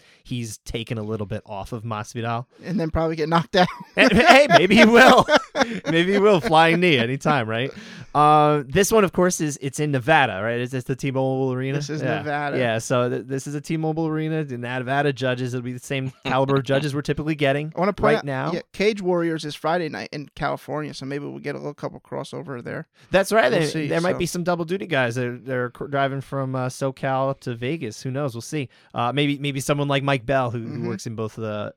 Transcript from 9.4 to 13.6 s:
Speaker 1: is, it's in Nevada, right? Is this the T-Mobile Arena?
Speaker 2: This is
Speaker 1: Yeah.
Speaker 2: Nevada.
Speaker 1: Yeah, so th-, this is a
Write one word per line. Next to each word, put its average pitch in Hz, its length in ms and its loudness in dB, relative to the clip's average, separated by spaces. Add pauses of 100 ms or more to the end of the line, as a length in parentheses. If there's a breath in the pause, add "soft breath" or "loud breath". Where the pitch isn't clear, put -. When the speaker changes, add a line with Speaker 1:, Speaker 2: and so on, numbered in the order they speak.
Speaker 1:
is, 147 200 -4
it's 139 200 -6
in 151 100 0
Nevada, 131 500 2
right? 117 180 -2
Is 127 120 -6
this 127 140 -6
the 135 100 -4
T-Mobile 131 560 -2
Arena? 131 280 -4
Speaker 2:
This 143 100 -8
is 147 120 -6
Speaker 1:
Yeah. 120 180 -2
Speaker 2:
Nevada. 143 380 -4
Speaker 1:
Yeah, 117 200 0
so 123 320 0
th-, 123 160 -6
this 135 200 -8
is 147 100 -8
a 147 60 -8